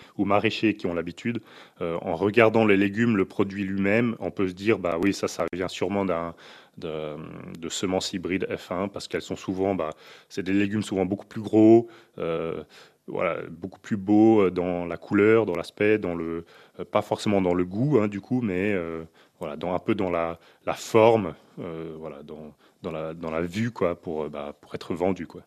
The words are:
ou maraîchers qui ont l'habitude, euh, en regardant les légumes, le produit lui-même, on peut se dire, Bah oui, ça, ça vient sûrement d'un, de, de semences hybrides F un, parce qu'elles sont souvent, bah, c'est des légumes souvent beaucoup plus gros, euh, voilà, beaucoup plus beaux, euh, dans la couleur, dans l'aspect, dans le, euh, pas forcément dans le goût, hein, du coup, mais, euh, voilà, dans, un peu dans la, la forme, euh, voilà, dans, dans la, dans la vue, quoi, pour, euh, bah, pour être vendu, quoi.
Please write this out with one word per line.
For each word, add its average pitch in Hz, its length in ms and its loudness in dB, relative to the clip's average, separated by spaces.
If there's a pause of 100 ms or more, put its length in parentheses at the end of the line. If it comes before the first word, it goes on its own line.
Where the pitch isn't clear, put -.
(180)
ou 101 60 0
maraîchers 104 500 2
qui - 140 -6
ont 85 60 -2
l'habitude, 87 460 -6 (400)
euh, 85 220 -4
en 85 140 -4
regardant 110 500 4
les 101 100 6
légumes, 101 400 2
le 95 80 2
produit 98 380 -2
lui-même, 98 560 0
on 92 140 -6
peut 98 160 -2
se 90 60 -6
dire, 98 260 0
Bah 87 200 -2
oui, 98 140 2
ça, - 140 -4
ça - 240 -4
vient 87 160 -6
sûrement 98 360 -2
d'un, 85 300 -4 (440)
de, 78 360 -8 (460)
de 82 80 -10
semences 92 440 -2
hybrides 90 440 -4
F - 160 -12
un, 92 160 -4
parce - 180 -12
qu'elles 82 160 -6
sont 92 140 -10
souvent, 95 400 -2
bah, 78 140 -4 (380)
c'est - 140 -8
des 92 100 -2
légumes 101 300 0
souvent 95 240 -2
beaucoup 98 200 -6
plus 117 160 -12
gros, 110 440 8 (320)
euh, 82 460 -4 (420)
voilà, 90 300 -2 (140)
beaucoup 82 280 -14
plus - 180 -6
beaux, 107 500 6
euh, 90 40 4
dans 87 340 -2
la 85 120 -6
couleur, 107 500 4
dans 90 80 -2
l'aspect, 104 420 0
dans 92 200 -2
le, 82 280 -6 (360)
euh, 87 40 -8
pas 104 180 0
forcément 104 380 0
dans 90 140 2
le 90 100 2
goût, 113 360 0
hein, 104 80 0
du 101 120 -6
coup, 123 200 -2
mais, 101 320 -2
euh, 82 320 -6 (340)
voilà, 76 180 -10
dans, 87 180 -4
un 87 40 -2
peu 113 160 -2
dans 95 160 -2
la, 85 300 -4 (260)
la 82 80 -4
forme, 110 600 4 (260)
euh, 82 380 -10
voilà, 76 240 -14
dans, 76 320 -16 (280)
dans 87 100 -8
la, 80 200 -8
dans 82 180 -8
la 80 120 -2
vue, 104 300 -4
quoi, 87 280 -2
pour, 78 240 -6
euh, 76 40 -6
bah, 73 320 -10
pour - 160 -18
être - 180 -8
vendu, 87 320 0
quoi. - 200 -18